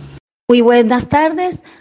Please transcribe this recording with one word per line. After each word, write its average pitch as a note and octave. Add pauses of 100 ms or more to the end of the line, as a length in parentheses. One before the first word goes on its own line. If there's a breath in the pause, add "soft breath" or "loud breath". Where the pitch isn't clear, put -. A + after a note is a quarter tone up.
(480)
Muy A#3+
buenas A#3+
tardes, D#4+ (200 loud breath)